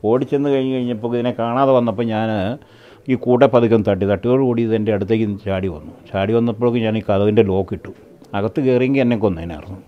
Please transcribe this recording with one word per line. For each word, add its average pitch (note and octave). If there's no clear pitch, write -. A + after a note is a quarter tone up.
ഓടിച്ചെന്ന് C#3+
കഴിഞ്ഞ് C3
കഴിഞ്ഞപ്പോൾ A#2+
ഇതിനെ A#2+
കാണാതെ C3
വന്നപ്പോൾ A#2
ഞാൻ A2
ഈ B2+
കൂട്ടെ B2
പതുക്കെ A#2
ഒന്ന് G#2
തട്ടി, G2
തട്ടിയോടുകൂടി A#2+
ഇത് A2
എൻ്റെ G#2+
അടുത്തേക്ക് G#2+
ചാടി F#2+
വന്നു. -
ചാടി G2+
വന്നപ്പോഴേക്കും A#2
ഞാൻ A2
ഈ -
കതകിൻ്റെ G#2
ലോക്ക് F#2+
ഇട്ടു. F2+
അകത്ത് A2
കയറിയെങ്കിൽ B2+
എന്നെ A#2+
കൊന്നേനായിരുന്നു. E2+